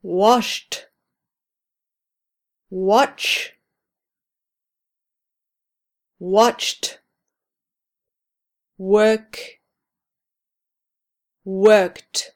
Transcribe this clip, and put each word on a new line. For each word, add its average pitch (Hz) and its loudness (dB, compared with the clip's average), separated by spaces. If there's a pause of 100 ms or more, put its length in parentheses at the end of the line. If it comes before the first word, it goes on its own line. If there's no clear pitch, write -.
washed, 202 -2 (1800)
watch, - -2 (2750)
watched, 208 -2 (1800)
work, 214 -2 (1900)
worked. 190 0